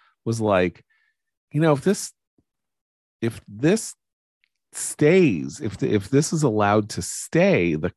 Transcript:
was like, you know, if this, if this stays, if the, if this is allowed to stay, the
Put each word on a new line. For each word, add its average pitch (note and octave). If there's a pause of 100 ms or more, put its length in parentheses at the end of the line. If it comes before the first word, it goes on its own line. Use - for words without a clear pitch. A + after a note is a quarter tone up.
(240)
was A2+
like, F#2 (680)
you D3
know, D#3+
if C3
this, - (1080)
if A2+
this C#3+ (760)
stays, D3
if A#2
the, A#2
if G#2
this C#3+
is D#3
allowed G#2+
to -
stay, A2+
the E2+